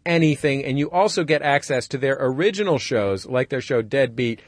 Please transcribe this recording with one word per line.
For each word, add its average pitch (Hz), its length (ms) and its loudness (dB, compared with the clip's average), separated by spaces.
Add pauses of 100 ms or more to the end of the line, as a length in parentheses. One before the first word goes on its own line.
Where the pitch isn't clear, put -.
anything, 151 580 2
and 139 140 -4
you 147 140 -2
also 190 320 2
get 147 180 2
access 143 460 0
to 143 100 -6
their 135 220 0
original 175 580 0
shows, 101 480 -2
like 127 240 -2
their 127 120 -4
show 120 200 0
Deadbeat, 117 680 0